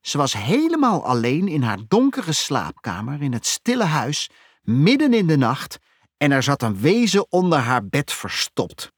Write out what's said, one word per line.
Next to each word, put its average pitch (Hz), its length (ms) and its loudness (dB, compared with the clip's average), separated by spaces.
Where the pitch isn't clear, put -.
Ze - 180 -6
was 139 140 0
helemaal 269 720 0
alleen 127 440 0
in 151 140 0
haar 110 160 -2
donkere 247 440 2
slaapkamer 113 920 -6
in 139 100 -2
het 120 140 -6
stille 240 380 -2
huis, 147 460 -2
midden 233 520 4
in 208 120 2
de 160 100 4
nacht, 127 420 0
en 147 140 0
er 135 120 2
zat 139 200 0
een 107 160 -2
wezen 190 540 2
onder 175 260 4
haar 120 300 0
bed 143 240 -2
verstopt. - 840 -8